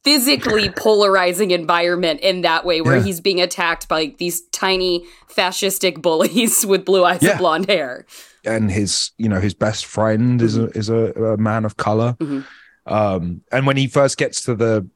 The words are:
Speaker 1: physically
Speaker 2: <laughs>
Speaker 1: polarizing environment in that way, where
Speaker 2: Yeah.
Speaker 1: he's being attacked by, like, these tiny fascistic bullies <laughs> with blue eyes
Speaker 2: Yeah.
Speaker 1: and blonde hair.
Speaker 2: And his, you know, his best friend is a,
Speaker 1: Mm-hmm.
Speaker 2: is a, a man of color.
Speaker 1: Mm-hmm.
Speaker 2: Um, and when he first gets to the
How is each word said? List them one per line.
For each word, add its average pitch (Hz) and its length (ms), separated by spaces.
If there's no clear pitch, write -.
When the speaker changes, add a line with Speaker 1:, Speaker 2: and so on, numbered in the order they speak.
Speaker 1:
physically 247 640
Speaker 2:
<laughs> 180 80
Speaker 1:
polarizing 196 760
environment 170 680
in 185 220
that 165 240
way, 165 160
where 131 160
Speaker 2:
Yeah. - 60
Speaker 1:
he's 175 180
being 180 180
attacked 170 480
by, 160 120
like, 151 180
these 175 240
tiny 185 540
fascistic 185 640
bullies 185 640
<laughs> 196 40
with 185 160
blue 185 180
eyes 175 180
Speaker 2:
Yeah. 190 100
Speaker 1:
and 185 80
blonde 165 280
hair. 147 380
Speaker 2:
And 110 280
his, 98 480
you 110 100
know, 98 100
his 98 140
best 107 320
friend 110 560
is 110 160
a, 113 120
Speaker 1:
Mm-hmm. - 100
Speaker 2:
is 107 100
a, 113 240
a - 20
man 110 300
of 104 100
color. 113 440
Speaker 1:
Mm-hmm. 143 200
Speaker 2:
Um, 95 520
and 135 140
when 135 100
he 135 100
first 139 300
gets - 280
to 123 100
the 110 420